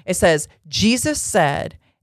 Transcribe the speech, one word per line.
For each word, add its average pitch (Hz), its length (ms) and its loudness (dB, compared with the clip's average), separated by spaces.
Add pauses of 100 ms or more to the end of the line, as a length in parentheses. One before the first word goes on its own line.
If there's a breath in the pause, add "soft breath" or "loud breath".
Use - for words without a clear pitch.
It 185 80 -2
says, 165 340 2 (180 soft breath)
"Jesus 240 540 0
said, - 560 -2 (260)